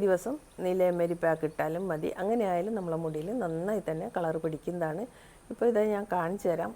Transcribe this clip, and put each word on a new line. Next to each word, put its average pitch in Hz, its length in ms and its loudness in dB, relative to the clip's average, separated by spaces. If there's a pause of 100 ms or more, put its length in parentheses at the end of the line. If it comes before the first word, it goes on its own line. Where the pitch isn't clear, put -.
ദിവസം 196 300 2 (300)
നീലയമരി 175 580 2
പാക്ക് 160 260 2
ഇട്ടാലും 160 420 -2
മതി. 165 200 -2 (100)
അങ്ങനെ 220 300 2
ആയാലും 180 280 0
നമ്മളെ 165 260 -2
മുടിയിൽ 156 240 -4 (160)
നന്നായി 175 440 -2
തന്നെ 160 180 -2 (100)
കളർ 165 280 0
പിടിക്കുന്നതാണ്. 165 580 -2 (500)
ഇപ്പോൾ 226 180 2
ഇതാ 214 120 4 (120)
ഞാൻ 202 180 -2
കാണിച്ചു 180 380 0
തരാം, 165 260 0